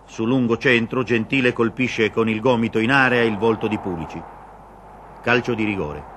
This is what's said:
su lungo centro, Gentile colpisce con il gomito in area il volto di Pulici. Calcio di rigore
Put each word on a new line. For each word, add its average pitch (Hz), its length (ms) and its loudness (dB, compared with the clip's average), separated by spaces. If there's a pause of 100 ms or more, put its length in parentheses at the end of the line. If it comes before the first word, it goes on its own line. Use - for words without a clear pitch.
su - 200 -6
lungo 120 320 2
centro, 120 460 2
Gentile 123 500 0
colpisce 113 600 0
con 113 160 0
il 107 120 -2
gomito 113 380 2
in 113 140 2
area 127 300 4
il 110 160 0
volto 113 280 0
di 107 120 0
Pulici. 82 440 -8 (1000)
Calcio 120 340 0
di 110 100 -2
rigore 82 400 -6 (120)